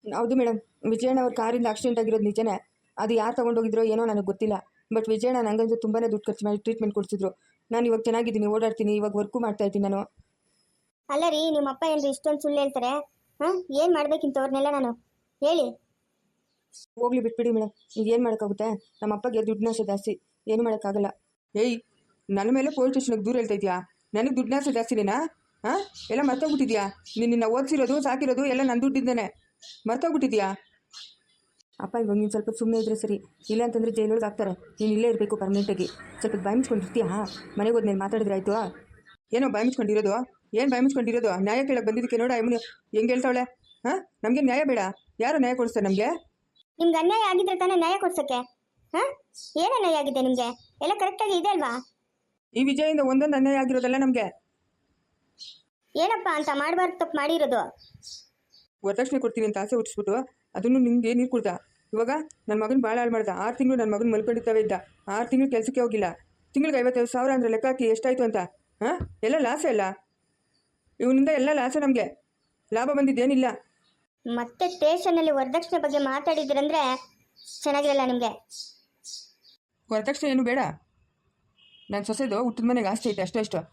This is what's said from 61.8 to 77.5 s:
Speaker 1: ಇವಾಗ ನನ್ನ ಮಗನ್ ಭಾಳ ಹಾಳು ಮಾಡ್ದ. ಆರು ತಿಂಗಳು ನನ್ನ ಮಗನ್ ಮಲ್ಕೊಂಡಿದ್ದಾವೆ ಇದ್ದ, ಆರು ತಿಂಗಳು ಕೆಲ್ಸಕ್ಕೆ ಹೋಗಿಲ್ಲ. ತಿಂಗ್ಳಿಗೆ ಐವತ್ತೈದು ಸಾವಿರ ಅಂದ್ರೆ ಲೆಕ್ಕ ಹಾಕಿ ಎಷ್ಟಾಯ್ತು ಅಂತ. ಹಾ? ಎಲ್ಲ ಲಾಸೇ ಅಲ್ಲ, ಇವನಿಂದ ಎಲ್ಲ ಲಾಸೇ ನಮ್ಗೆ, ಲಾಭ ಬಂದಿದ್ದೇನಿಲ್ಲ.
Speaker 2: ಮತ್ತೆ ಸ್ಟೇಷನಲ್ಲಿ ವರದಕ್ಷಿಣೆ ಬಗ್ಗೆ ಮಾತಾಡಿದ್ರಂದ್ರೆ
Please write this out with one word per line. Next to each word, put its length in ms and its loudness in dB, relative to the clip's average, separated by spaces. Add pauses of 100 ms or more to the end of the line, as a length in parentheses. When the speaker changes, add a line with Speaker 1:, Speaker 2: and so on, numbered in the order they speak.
Speaker 1:
ಇವಾಗ 180 0 (380)
ನನ್ನ 140 0
ಮಗನ್ 200 2
ಭಾಳ 160 0
ಹಾಳು 120 0
ಮಾಡ್ದ. 240 0
ಆರು 220 -4
ತಿಂಗಳು 200 2
ನನ್ನ 180 2
ಮಗನ್ 180 2
ಮಲ್ಕೊಂಡಿದ್ದಾವೆ 480 2
ಇದ್ದ, 120 0 (360)
ಆರು 200 -2
ತಿಂಗಳು 220 2
ಕೆಲ್ಸಕ್ಕೆ 300 0
ಹೋಗಿಲ್ಲ. 240 0 (500)
ತಿಂಗ್ಳಿಗೆ 240 2
ಐವತ್ತೈದು 280 2
ಸಾವಿರ 260 0
ಅಂದ್ರೆ 180 2
ಲೆಕ್ಕ 160 0
ಹಾಕಿ 180 0
ಎಷ್ಟಾಯ್ತು 400 2
ಅಂತ. 120 0 (460)
ಹಾ? 160 0 (240)
ಎಲ್ಲ 160 2
ಲಾಸೇ 300 0
ಅಲ್ಲ, 120 2 (1200)
ಇವನಿಂದ 280 4
ಎಲ್ಲ 240 2
ಲಾಸೇ 280 0
ನಮ್ಗೆ, 460 0 (480)
ಲಾಭ 220 0
ಬಂದಿದ್ದೇನಿಲ್ಲ. 480 2 (800)
Speaker 2:
ಮತ್ತೆ 420 -4
ಸ್ಟೇಷನಲ್ಲಿ 640 2
ವರದಕ್ಷಿಣೆ 520 0
ಬಗ್ಗೆ 160 0
ಮಾತಾಡಿದ್ರಂದ್ರೆ 1120 0 (500)